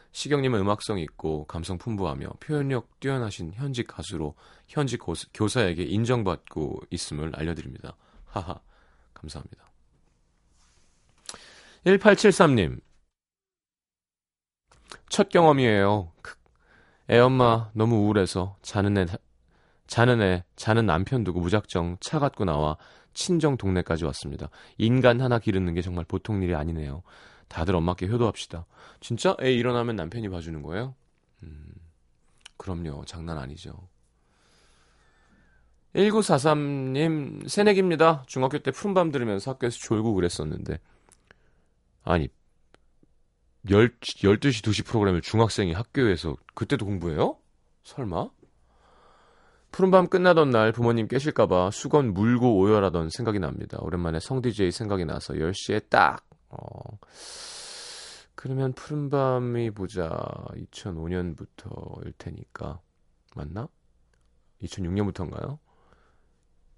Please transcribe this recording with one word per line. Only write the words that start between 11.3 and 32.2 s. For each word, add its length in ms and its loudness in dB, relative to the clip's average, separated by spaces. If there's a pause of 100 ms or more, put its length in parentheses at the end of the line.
일팔칠삼 680 8
님, 260 2 (2250)
첫 220 0
경험이에요. 840 4 (100)
크, 140 -18 (720)
애엄마 640 6
너무 220 4 (100)
우울해서 560 2
자는 360 0
애, 80 2 (800)
자는 360 4
애, 220 2 (120)
자는 300 2
남편 380 0
두고 160 -2
무작정 600 -2
차 180 -4
갖고 260 -2
나와 320 0 (360)
친정 440 0
동네까지 500 -2
왔습니다. 420 -8 (280)
인간 440 4
하나 180 2
기르는 360 0
게 80 0
정말 220 -6
보통 380 -4
일이 120 0
아니네요. 480 -6 (460)
다들 280 -2
엄마께 320 -2
효도합시다. 580 -4 (340)
진짜? 400 -2
애 120 2
일어나면 440 0
남편이 340 -6
봐주는 320 -8
거예요? 320 -8 (480)
음, 300 -18 (840)